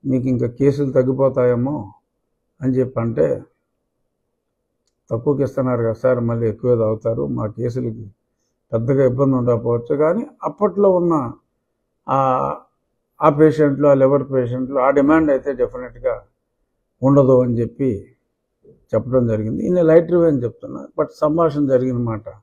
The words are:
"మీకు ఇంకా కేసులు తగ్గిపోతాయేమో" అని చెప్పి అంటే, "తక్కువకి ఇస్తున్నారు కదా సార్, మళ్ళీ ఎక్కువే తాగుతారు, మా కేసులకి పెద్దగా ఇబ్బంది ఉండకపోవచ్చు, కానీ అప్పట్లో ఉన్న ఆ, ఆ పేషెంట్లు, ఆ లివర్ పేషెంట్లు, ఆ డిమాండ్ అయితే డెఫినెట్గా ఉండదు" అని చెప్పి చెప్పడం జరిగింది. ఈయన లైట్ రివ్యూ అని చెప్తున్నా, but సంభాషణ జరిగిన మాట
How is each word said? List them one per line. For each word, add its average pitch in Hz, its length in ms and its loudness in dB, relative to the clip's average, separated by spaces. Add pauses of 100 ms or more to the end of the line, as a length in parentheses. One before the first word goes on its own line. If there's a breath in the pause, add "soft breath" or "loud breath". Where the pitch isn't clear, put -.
"మీకు 131 240 -2
ఇంకా 117 200 -2
కేసులు 139 440 -2
తగ్గిపోతాయేమో" 127 840 0 (880)
అని 131 120 -2
చెప్పి 123 260 -2
అంటే, 113 280 0 (1800)
"తక్కువకి 135 340 -2
ఇస్తున్నారు 127 380 -2
కదా 113 120 -2
సార్, 127 260 0
మళ్ళీ 117 280 -2
ఎక్కువే 123 280 0
తాగుతారు, 113 520 -2
మా 120 200 -4
కేసులకి 117 580 -8 (680)
పెద్దగా 131 340 0
ఇబ్బంది 131 300 2
ఉండకపోవచ్చు, 120 600 -2
కానీ 165 280 0 (200)
అప్పట్లో 196 480 0
ఉన్న 175 220 2 (920)
ఆ, 135 100 -2 (1000)
ఆ 151 100 4
పేషెంట్లు, 147 580 2
ఆ 143 60 6
లివర్ 135 380 2
పేషెంట్లు, 127 480 -4
ఆ 131 100 2
డిమాండ్ 147 420 4
అయితే 135 220 -2
డెఫినెట్గా 123 640 -6 (840)
ఉండదు" 131 400 4
అని 123 180 0
చెప్పి 120 320 -4 (1000)
చెప్పడం 123 340 0
జరిగింది. 110 360 -4
ఈయన 180 180 0
లైట్ 165 300 4
రివ్యూ 170 160 2
అని 139 160 0
చెప్తున్నా, - 380 -10 (160)
but 151 140 -2
సంభాషణ 151 560 0
జరిగిన 127 300 0
మాట 113 280 -6 (180)